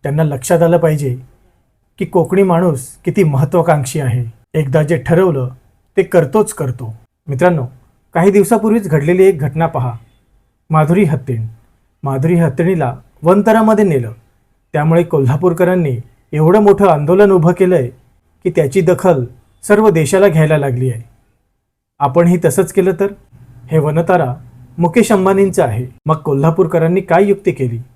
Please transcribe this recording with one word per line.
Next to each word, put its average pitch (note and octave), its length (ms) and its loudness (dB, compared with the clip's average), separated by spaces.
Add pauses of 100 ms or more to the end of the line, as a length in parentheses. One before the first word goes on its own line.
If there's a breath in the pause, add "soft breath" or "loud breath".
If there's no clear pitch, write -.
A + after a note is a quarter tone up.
त्यांना D3 200 -2
लक्षात D3+ 380 0
आलं E3+ 160 2
पाहिजे D3 380 -2 (800)
की F#3+ 60 -4
कोकणी F3 380 0
माणूस F3 440 0 (180)
किती F3 200 0
महत्त्वाकांक्षी D3+ 760 -2
आहे. B2 240 -4 (300)
एकदा D#3 280 0
जे D#3 160 0
ठरवलं, D#3+ 500 0 (480)
ते G3 60 2
करतोच F3+ 520 0
करतो. A#2+ 400 -8 (340)
मित्रांनो, D3+ 360 0 (500)
काही F3+ 160 2
दिवसापूर्वीच G#3 580 0
घडलेली D#3+ 360 0
एक F#3+ 140 2
घटना D#3 280 -4
पहा. B2 260 -6 (800)
माधुरी D#3+ 340 2
हत्तीण, B2 420 -4 (560)
माधुरी C#3 320 -2
हत्तीणीला E3 600 -2 (280)
वनतरामध्ये G#3+ 600 2
नेलं, B2+ 280 -2 (600)
त्यामुळे D#3+ 280 2
कोल्हापूरकरांनी E3 920 0 (360)
एवढं E3 300 2
मोठं G3 260 4
आंदोलन F3 420 2
उभं F3+ 220 2
केलंय F3 360 0 (560)
की F#3 60 -2
त्याची D3+ 320 0
दखल E3+ 420 0 (400)
सर्व G#3+ 260 4
देशाला F#3 380 2
घ्यायला D#3 300 2
लागली C3 320 -2
आहे. A2+ 120 -10 (1000)
आपणही E3+ 440 2
तसंच E3+ 280 0
केलं F#3 280 0
तर? G3+ 120 -2 (540)
हे D#3+ 120 -2
वनतारा D3+ 560 0 (440)
मुकेश A3+ 340 2
अंबानींचं F#3+ 520 2
आहे. A#2+ 220 -4 (200)
मग D#3 100 0
कोल्हापूरकरांनी D#3+ 840 0
काय F#3+ 240 2
युक्ती G3+ 260 -2
केली? A#2+ 260 -6 (180)